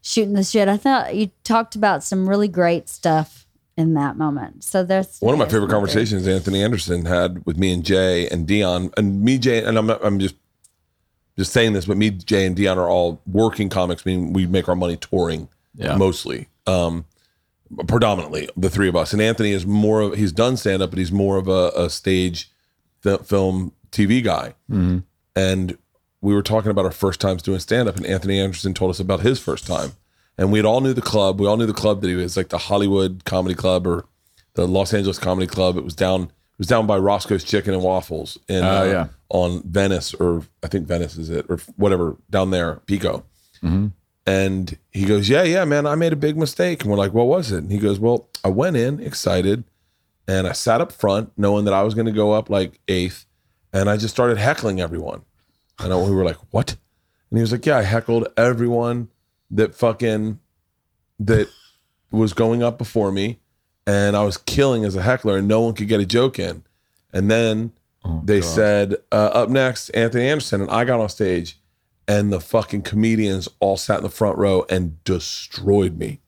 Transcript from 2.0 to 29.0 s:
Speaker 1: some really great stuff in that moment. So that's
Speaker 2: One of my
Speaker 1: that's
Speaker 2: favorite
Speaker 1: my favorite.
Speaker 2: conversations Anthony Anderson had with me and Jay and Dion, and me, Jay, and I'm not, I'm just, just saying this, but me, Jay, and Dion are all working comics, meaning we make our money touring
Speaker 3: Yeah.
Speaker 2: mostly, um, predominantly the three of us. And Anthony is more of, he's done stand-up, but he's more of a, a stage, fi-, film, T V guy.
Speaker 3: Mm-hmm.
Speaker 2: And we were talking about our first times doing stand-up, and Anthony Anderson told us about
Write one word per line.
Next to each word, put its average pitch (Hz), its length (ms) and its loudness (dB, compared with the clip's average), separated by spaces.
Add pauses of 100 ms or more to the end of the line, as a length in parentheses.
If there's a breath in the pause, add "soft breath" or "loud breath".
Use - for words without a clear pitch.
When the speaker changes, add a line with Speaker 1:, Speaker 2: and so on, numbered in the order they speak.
Speaker 1:
some 190 240 -2
really 202 220 2
great 170 400 0
stuff - 580 -2 (300)
in 160 160 4
that 143 240 0
moment. 147 480 -6
So 190 180 0
that's 190 380 -2
Speaker 2:
One 113 120 4
of 151 60 2
my 123 60 4
Speaker 1:
that's - 80 -2
Speaker 2:
favorite 104 140 2
Speaker 1:
my 107 80 2
favorite. 101 180 0
Speaker 2:
conversations 104 340 0
Anthony 95 340 0
Anderson 90 440 0
had 87 400 0
with 85 120 -2
me 95 140 2
and 87 140 -2
Jay 92 420 2
and 82 180 -4
Dion, 90 520 0
and 101 260 0
me, 127 140 2
Jay, 117 260 0
and 110 140 0
I'm 110 100 0
not, 113 160 -2
I'm 101 160 0
just, 95 160 -2 (1040)
just 95 140 -4
saying 113 180 4
this, 95 140 -2
but 98 100 0
me, 107 140 2
Jay, 98 360 0
and 92 100 0
Dion 95 220 2
are 90 120 2
all 87 360 0
working 104 440 0
comics, 90 360 -2
meaning 90 280 -2
we 95 120 2
make 90 220 0
our 90 80 2
money 87 220 -2
touring 82 500 -2 (260)
Speaker 3:
Yeah. - 220 -4
Speaker 2:
mostly, 95 540 -2 (180)
um, 85 380 -2 (840)
predominantly 90 680 0
the 90 120 0
three 92 200 2
of 85 60 -2
us. 80 180 0
And 104 80 0
Anthony 110 300 0
is 92 140 -2
more 107 360 2
of, 104 140 -2
he's 101 180 0
done 120 240 2
stand-up, 95 320 -2
but 90 100 -6
he's 87 120 -2
more 98 260 2
of 92 100 -2
a, 92 280 2
a 85 140 0
stage, 92 600 -2 (500)
fi-, 98 160 0
film, 95 540 -2 (200)
T 104 140 2
V 120 160 2
guy. 82 320 -4 (160)
Speaker 3:
Mm-hmm. 90 300 0 (360)
Speaker 2:
And 95 420 -2 (440)
we 101 120 2
were 101 100 2
talking 107 280 0
about 98 140 2
our 90 60 -2
first - 300 -2
times 95 200 0
doing 95 180 -2
stand-up, 113 360 0
and 92 100 -6
Anthony 98 340 -2
Anderson 95 340 -4
told 92 180 -2
us 87 80 -6
about 90 220 -2